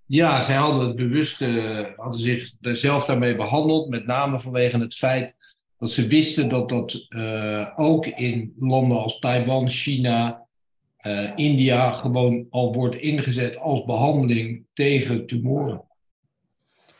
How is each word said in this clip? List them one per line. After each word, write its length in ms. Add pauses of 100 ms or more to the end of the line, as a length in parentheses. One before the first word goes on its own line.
Ja, 340
zij 160
hadden 300
het 100
bewust, 440
eh, 440 (120)
hadden 240
zich 400
er 160
zelf 280
daarmee 320
behandeld, 520
met 180
name 340
vanwege 380
het 160
feit 400 (420)
dat 140
ze 160
wisten 420
dat 200
dat, 400
eh, 680
ook 300
in 500
landen 420
als 200
Taiwan, 500
China, 800 (500)
eh, 400
India 560
gewoon 580
al 240
wordt 220
ingezet 600
als 280
behandeling 880
tegen 540
tumoren. 600 (1120)